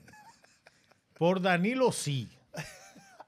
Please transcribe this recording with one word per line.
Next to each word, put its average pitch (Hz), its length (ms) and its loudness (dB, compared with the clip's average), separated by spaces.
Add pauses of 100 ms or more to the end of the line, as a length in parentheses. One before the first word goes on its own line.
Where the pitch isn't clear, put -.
(1120)
Por 180 280 2
Danilo, 196 500 2
sí. 131 400 -4 (960)